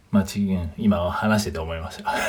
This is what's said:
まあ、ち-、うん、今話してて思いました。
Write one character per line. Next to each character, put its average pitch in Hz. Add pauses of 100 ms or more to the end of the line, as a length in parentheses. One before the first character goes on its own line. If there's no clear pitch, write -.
(100)
ま 104
あ、 95
ち-、 -
う 95
ん、 82
今 92
話 107
し -
て 85
て 82
思 82
い 82
ま 82
し -
た。 - (140)